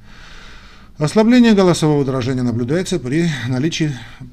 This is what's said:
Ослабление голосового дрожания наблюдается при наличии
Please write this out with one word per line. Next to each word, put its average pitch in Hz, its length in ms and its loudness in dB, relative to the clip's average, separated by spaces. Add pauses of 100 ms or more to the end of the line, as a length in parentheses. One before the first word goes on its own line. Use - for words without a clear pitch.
(960)
Ослабление 220 560 4
голосового 160 500 2
дрожания 131 400 -2
наблюдается 127 560 -2
при 147 300 -2 (180)
наличии 147 440 -2 (420)